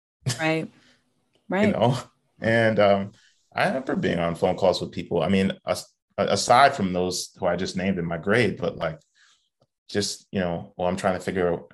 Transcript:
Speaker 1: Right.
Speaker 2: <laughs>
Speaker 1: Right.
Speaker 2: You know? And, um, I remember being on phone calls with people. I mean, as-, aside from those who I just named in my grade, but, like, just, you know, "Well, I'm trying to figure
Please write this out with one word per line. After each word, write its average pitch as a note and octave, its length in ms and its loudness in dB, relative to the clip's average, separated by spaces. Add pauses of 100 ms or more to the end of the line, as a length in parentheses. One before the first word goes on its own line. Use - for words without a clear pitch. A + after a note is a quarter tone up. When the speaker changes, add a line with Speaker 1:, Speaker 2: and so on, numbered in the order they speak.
(400)
Speaker 1:
Right. D#3+ 360 -2
Speaker 2:
<laughs> - 60 -20 (640)
Speaker 1:
Right. G3 200 2
Speaker 2:
You G#3 60 2
know? A#2+ 220 2 (460)
And, A2 380 2
um, G2+ 320 4 (440)
I C#3 120 2
remember G3 280 -4
being F#2+ 220 0
on E2+ 160 0
phone F2+ 240 0
calls F2+ 240 2
with - 100 -8
people. - 300 -4
I E2 80 0
mean, F#2+ 240 2 (140)
as-, - 180 -4 (320)
aside A#2+ 560 4
from F#2 180 -2
those F2+ 380 -2 (100)
who G2 60 -4
I F2 100 0
just F2+ 220 -6
named F#2 220 -2
in E2+ 60 -4
my E2 120 -4
grade, G2+ 420 0
but, - 180 -4
like, D#2+ 220 -6 (880)
just, - 440 -6
you G#2 80 -4
know, F2 360 -4
"Well, F2+ 120 -4
I'm F2+ 100 -2
trying F#2+ 160 -2
to F2+ 100 -8
figure F2+ 360 -2 (140)